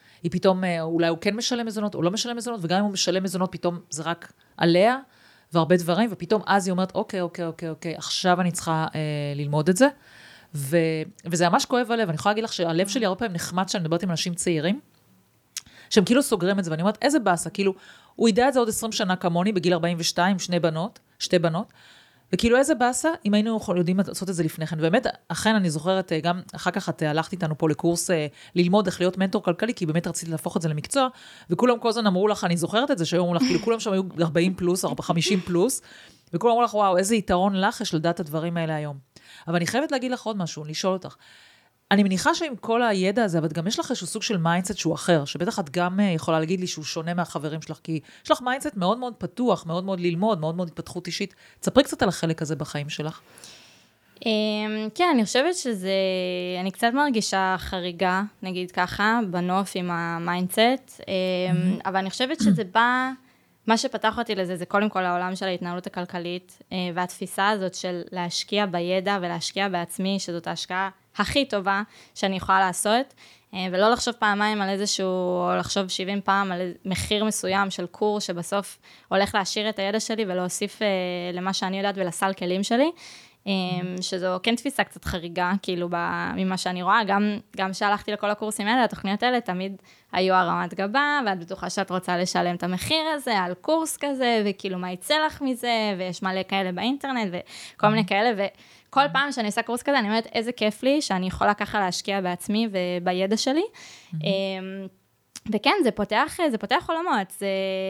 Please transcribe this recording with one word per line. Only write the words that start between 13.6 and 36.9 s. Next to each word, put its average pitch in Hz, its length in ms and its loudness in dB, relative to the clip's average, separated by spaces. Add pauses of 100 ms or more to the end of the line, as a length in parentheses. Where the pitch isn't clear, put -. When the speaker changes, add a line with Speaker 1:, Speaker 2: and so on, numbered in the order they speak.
Speaker 1:
כשאני 196 160 -2
מדברת 165 180 0
עם 185 80 -2
אנשים 170 240 -2
צעירים, 175 460 0 (1120)
שהם 196 140 6
כאילו 247 180 4
סוגרים 196 360 0
את 190 60 0
זה, 165 60 -4
ואני 156 120 -2
אומרת, 214 200 0
"איזה 294 160 4
באסה", 180 320 0
כאילו, 190 240 0 (420)
הוא 233 120 6
ידע 240 200 6
את 269 40 2
זה 262 60 2
עוד 233 100 4
עשרים 220 240 -4
שנה 185 240 0
כמוני, 180 360 2
בגיל 180 200 2
ארבעים 170 280 2
ושתיים, 175 380 2
שני 175 220 0
בנות, 165 380 0 (200)
שתי - 200 2
בנות, 170 340 0 (600)
וכאילו, 233 240 4
איזה 277 180 6
באסה 247 340 2 (180)
אם 208 80 4
היינו 220 220 2
יכול-, 196 220 0
יודעים 180 200 2 (100)
לעשות 180 220 -6
את 185 40 -2
זה 165 80 2
לפני 160 240 -2
כן. 160 120 -4
ובאמת, 165 280 4 (220)
אכן, 214 260 2
אני 185 160 4
זוכרת, 180 420 0
אה, 156 80 2
גם 175 200 0 (160)
אחר - 140 -2
כך 185 180 -2
את, 165 140 -2
אה, 151 80 2
הלכת 156 220 -2
איתנו 160 260 -2
פה 160 100 -6
לקורס, 170 420 0
אה, 156 160 0 (280)
ללמוד 180 320 4
איך - 140 -2
להיות 180 180 2
מנטור 190 240 0
כלכלי, 208 320 0
כי 180 120 -4
באמת 165 200 0
רציתי 165 240 -6
להפוך 160 260 -4
את 175 60 -4
זה 160 60 0
למקצוע, 196 400 0 (420)
וכולם 233 280 4
כל 240 100 -2
הזמן 220 180 2
אמרו 190 220 4
לך, 202 160 0
אני 170 120 2
זוכרת 220 340 0
את 269 80 0
זה, 165 80 0
שהיום 175 180 2
אמרו 175 100 2
לך, 170 80 2
כאילו, 254 180 2
כולם 226 200 0
שם 220 120 -2
היו 190 100 2 (180)
ארבעים 170 340 2
פלוס, 180 300 0
ארבע, 147 180 -2
חמישים 180 380 2
פלוס, 185 400 0 (540)
וכולם 196 180 2
אמרו 240 100 4
לך, 214 120 2
"וואו, 196 240 4